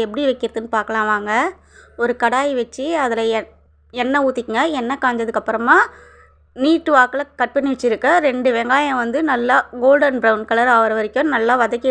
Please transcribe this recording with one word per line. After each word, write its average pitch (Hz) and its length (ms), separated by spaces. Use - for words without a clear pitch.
எப்படி 214 240
வைக்கிறதுன்னு 233 480
பார்க்கலாம் 214 380
வாங்க. 208 180
ஒரு 240 200
கடாய் 254 380
வச்சு 240 260
அதுல 233 200
எண்-, 214 140
எண்ணெய் 262 340
ஊத்திக்கங்க. 240 360
எண்ணெய் 247 240
காஞ்சதுக்கு 226 380
அப்புறமா 233 360
நீட்டு 311 400
வாக்குல 262 280
கட் 240 140
பண்ணி 277 180
வச்சிருக்க 247 360
ரெண்டு 254 300
வெங்காயம் 262 460
வந்து 233 160
நல்லா 247 260
கோல்டன் 277 380
ப்ரவுன் 220 300
கலர் 240 240
ஆகுற 220 240
வரைக்கும் 254 360
நல்லா 233 180
வதக்கி 233 280